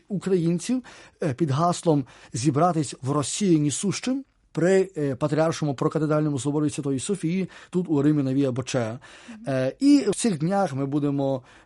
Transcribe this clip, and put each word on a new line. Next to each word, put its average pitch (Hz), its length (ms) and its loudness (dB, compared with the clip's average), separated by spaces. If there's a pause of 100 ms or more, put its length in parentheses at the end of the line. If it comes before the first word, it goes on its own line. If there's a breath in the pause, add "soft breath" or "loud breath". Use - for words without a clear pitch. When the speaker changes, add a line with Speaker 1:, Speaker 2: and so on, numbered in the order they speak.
Speaker 1:
українців, 180 760 0 (400 loud breath)
е, 151 100 0
під 151 180 0
гаслом 160 540 2 (280 loud breath)
«Зібратись 151 680 0
в 131 100 -4
розсіяні 151 600 0
сущим». 254 520 -4 (280)
При, 190 460 2
е, 139 180 -2
Патріаршому 151 600 0
прокатедральному 151 640 0
соборі 147 300 0
Святої 139 300 -4
Софії, 180 500 -4 (200 loud breath)
тут 180 200 -2
у 143 120 2
Римі 147 220 4
на 131 100 -2
Віа 135 180 2
Бочеа. 123 480 -4 (300 loud breath)
Speaker 2:
Мгм. 220 180 -18
Speaker 1:
Е, 131 320 -2
і 277 300 6
в 180 60 0
цих 190 240 0
днях 180 340 0
ми 135 120 -2
будемо, 139 580 -2 (220 soft breath)